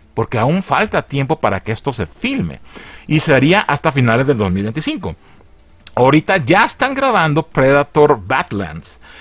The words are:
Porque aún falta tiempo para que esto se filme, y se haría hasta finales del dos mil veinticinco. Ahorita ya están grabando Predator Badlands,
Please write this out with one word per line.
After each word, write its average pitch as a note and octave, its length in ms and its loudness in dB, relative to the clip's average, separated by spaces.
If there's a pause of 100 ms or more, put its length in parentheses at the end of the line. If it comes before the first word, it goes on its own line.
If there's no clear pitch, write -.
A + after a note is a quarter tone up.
(120)
Porque A2+ 260 -4
aún D3+ 240 0
falta F3 400 -2
tiempo C#3 380 -4
para G2 200 0
que G#2+ 120 -6
esto C3 200 -4
se G2+ 140 -4
filme, A3+ 540 -6 (460)
y D#3 140 2
se D#3 140 2
haría D3+ 260 4
hasta D3 300 -2
finales B2+ 360 2
del C#3+ 100 2
dos G#2 160 0
mil F#3 120 -2
veinticinco. D#3 520 -6 (800)
Ahorita D3+ 440 4
ya E3 260 2
están C4 300 -2
grabando F#3 520 0
Predator C#3+ 800 2
Badlands, - 720 -6 (200)